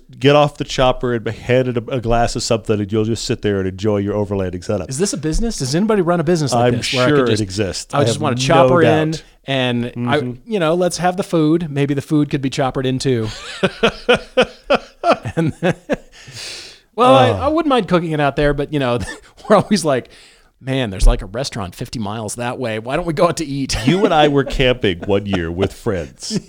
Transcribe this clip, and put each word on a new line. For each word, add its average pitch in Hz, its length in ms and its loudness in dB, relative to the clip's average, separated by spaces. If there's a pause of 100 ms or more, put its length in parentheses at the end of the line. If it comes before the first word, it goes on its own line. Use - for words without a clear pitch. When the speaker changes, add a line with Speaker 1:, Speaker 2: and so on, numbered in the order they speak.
(200)
Speaker 1:
get 139 160 6
off 147 220 4
the 143 60 -6
chopper 127 520 0
and 107 80 -4
be 113 80 -6
handed 123 440 0
a, 120 200 -4
a 123 40 -2
glass 117 360 0
of 117 80 -6
something 110 360 0
and 101 120 -4
you'll 110 120 0
just 110 220 -4
sit - 160 -4
there 101 160 0
and 95 100 -2
enjoy 98 300 -2
your 101 160 -2
overlanding 95 500 -4
setup. 101 280 -4
Speaker 2:
Is 131 80 -6
this 202 140 -2
a 220 40 -6
business? 156 400 -2
Does 131 160 -4
anybody 208 300 2
run 170 160 0
a 156 40 0
business 151 300 0
like 123 200 4
Speaker 1:
I'm 123 40 0
Speaker 2:
this - 160 -4
where 127 120 2
I 127 40 4
Speaker 1:
sure 147 80 4
Speaker 2:
could 123 120 2
Speaker 1:
it - 20 4
Speaker 2:
just, 107 100 0
Speaker 1:
exists. 92 540 -4
Speaker 2:
I - 20 2
would 147 60 2
Speaker 1:
I - 20 2
Speaker 2:
just 113 120 0
Speaker 1:
have 151 40 -6
Speaker 2:
wanna 135 140 0
Speaker 1:
no 127 80 -4
Speaker 2:
chopper 170 400 6
in 156 300 4
Speaker 1:
doubt. 156 100 -10 (220)
Speaker 2:
and 123 400 0
I, 120 40 -6 (300)
Speaker 1:
Mm-hmm. 123 340 -8
Speaker 2:
you 202 60 0
know, 160 160 2
let's 180 240 0
have 180 180 0
the 190 60 -4
food. 165 480 0
Maybe 139 240 0
the 135 80 -4
food 147 260 0
could 139 140 -4
be 131 80 -2
choppered 131 340 -2
in 131 140 0
too. 120 280 0 (360)
<laughs> 185 40 2 (1700)
And 165 180 -2
then, 180 220 -2 (1200)
well, 254 180 6
I, 269 160 6
Speaker 1:
Oh. 104 40 2
Speaker 2:
I 95 140 -2
wouldn't 311 220 0
mind 240 180 2
cooking 170 240 0
it 151 80 -2
out 139 160 2
there, 147 180 2
but 143 180 -4
you 147 80 -2
know, 120 200 0 (240)
<laughs> - 260 -16
we're 202 80 8
always 185 260 2
like, 135 260 0 (500)
"Man, 131 300 -2
there's 95 180 4
like 120 140 4
a 113 40 -10
restaurant 104 500 -8
fifty 127 240 -10
miles 107 360 -6
that 120 220 -6
way. 113 220 -4
Why 123 160 -6
don't 175 100 -2
we 165 80 -2
go 170 140 2
out 160 100 -2
to 165 80 -4
eat?" 139 360 -4
<laughs> 113 60 -2
Speaker 1:
You 190 180 2
and 185 80 2
I 151 140 6
were 139 160 2
camping 123 580 0
one 101 240 0
year 87 260 -4
with 95 220 -2
friends 95 760 -6